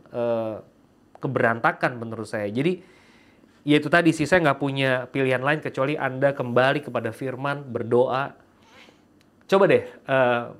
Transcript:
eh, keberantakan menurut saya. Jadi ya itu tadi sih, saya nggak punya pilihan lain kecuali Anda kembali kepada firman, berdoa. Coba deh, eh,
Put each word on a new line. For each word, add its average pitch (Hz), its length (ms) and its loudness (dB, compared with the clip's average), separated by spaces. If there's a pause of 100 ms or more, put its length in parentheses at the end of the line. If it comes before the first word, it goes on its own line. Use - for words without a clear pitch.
(140)
eh, 113 420 -4 (640)
keberantakan 127 800 0
menurut 110 320 -10
saya. 104 160 -4
Jadi 143 320 -2 (880)
ya 147 160 4
itu 147 80 -6
tadi 165 240 4
sih, 156 80 -2
saya 185 240 2
nggak 139 160 0
punya 135 480 -2
pilihan 131 320 0
lain 151 160 0
kecuali 139 400 -4
Anda 135 320 0
kembali 131 560 0
kepada 117 240 -4
firman, 135 560 -8
berdoa. 120 720 0 (1120)
Coba 196 160 6
deh, 123 240 4
eh, 123 520 0 (180)